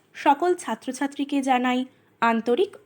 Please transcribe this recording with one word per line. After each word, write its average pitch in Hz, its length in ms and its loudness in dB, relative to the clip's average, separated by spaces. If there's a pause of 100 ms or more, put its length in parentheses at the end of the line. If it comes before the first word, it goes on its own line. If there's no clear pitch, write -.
(140)
সকল 339 400 2
ছাত্রছাত্রীকে 277 880 -4
জানাই 254 420 0 (360)
আন্তরিক 233 640 0